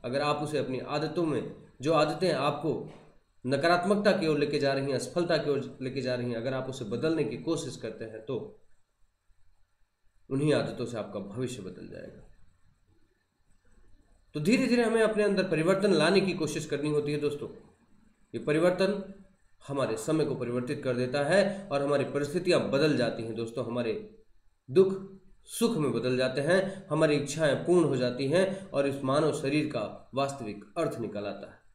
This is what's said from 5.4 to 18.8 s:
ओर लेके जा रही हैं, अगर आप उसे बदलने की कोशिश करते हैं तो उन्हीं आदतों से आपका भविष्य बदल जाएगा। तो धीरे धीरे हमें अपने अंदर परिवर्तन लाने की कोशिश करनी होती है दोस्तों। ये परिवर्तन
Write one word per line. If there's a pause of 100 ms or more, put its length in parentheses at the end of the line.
ओर
लेके
जा
रही
हैं,
अगर
आप
उसे
बदलने
की
कोशिश
करते
हैं
तो (1900)
उन्हीं
आदतों
से
आपका
भविष्य
बदल
जाएगा। (2000)
तो
धीरे
धीरे
हमें
अपने
अंदर
परिवर्तन
लाने
की
कोशिश
करनी
होती
है
दोस्तों। (840)
ये
परिवर्तन (600)